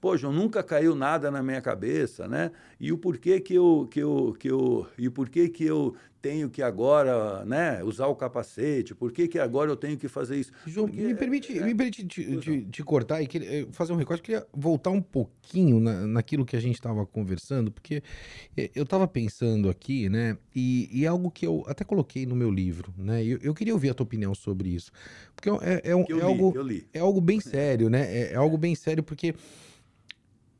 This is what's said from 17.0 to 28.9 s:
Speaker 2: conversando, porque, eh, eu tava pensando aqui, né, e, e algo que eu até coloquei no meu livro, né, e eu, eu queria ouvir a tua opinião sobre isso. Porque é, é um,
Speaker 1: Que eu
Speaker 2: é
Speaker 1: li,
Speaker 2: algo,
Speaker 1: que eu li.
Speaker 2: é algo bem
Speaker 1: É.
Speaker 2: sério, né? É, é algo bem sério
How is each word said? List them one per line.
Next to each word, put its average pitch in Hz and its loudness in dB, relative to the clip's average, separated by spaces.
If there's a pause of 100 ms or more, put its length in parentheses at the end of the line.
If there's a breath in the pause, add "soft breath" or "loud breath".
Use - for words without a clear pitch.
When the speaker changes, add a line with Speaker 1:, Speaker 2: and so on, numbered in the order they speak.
Speaker 2:
conversando, 107 -2
porque, - -8 (520 loud breath)
eh, - -2
eu 143 0
tava 190 2
pensando 110 0
aqui, 104 -2
né, 113 0 (180)
e, 127 0
e 135 0
algo 180 0
que - -6
eu 160 0
até - -6
coloquei 131 -2
no 123 -2
meu 120 2
livro, 92 -2
né, 107 -2
e 113 0
eu, 127 -2
eu 147 -2
queria 220 -2
ouvir 139 2
a 123 0
tua - -2
opinião 107 -2
sobre 95 -4
isso. 87 -6 (440 loud breath)
Porque - -2
é, 185 0
é 175 4
um, 185 4
Speaker 1:
Que 160 -2
eu 160 2
Speaker 2:
é - 2
Speaker 1:
li, 165 2
Speaker 2:
algo, 185 4
Speaker 1:
que - -2
eu 139 -4
li. 113 -6
Speaker 2:
é 156 -6
algo 196 4
bem 185 4
Speaker 1:
É. - -6
Speaker 2:
sério, 131 2
né? 117 2
É, 120 -2
é - -4
algo 156 2
bem 170 0
sério 156 -2